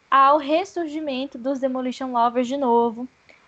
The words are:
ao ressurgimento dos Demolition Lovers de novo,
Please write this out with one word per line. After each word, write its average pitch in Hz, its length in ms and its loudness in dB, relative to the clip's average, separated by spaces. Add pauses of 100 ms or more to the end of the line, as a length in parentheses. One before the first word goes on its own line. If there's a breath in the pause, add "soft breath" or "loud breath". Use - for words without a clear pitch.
(100)
ao 277 280 6
ressurgimento 302 960 -4
dos 254 240 -4
Demolition 254 500 -4
Lovers 240 380 0
de 269 80 -4
novo, 233 500 2 (420 soft breath)